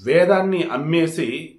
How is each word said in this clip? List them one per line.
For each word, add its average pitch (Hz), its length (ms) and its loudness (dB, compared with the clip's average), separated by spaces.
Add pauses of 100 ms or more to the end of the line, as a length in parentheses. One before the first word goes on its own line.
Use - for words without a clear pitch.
వేదాన్ని 185 540 2 (140)
అమ్మేసి 160 540 -2 (300)